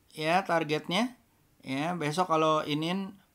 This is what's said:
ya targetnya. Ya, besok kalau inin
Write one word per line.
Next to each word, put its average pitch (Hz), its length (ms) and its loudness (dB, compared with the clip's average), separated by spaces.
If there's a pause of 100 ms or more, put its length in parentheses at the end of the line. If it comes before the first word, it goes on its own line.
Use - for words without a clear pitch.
(160)
ya 165 300 2
targetnya. 160 720 0 (420)
Ya, 143 320 -4
besok 165 400 -2
kalau 156 320 4
inin 175 480 -4 (220)